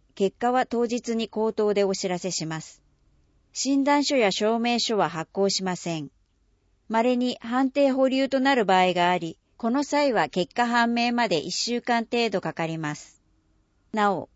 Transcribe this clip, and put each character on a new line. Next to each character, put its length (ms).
結 240
果 120
は 140
当 220
日 280
に 120
口 260
頭 200
で 100
お 100
知 140
ら 120
せ 120
し 160
ま 140
す。 200
診 320
断 200
書 120
や 160
証 280
明 200
書 180
は 120
発 220
行 180
し 140
ま 120
せ 240
ん。 100
稀 280
に 220
判 320
定 200
保 180
留 200
と 100
な 160
る 100
場 140
合 140
が 180
あ 60
り、 200
こ 120
の 140
際 280
は 160
結 280
果 100
判 280
明 200
ま 140
で 100
一 140
週 300
間 240
程 260
度 100
か 120
か 120
り 140
ま 160
す。 260
な 200
お、 240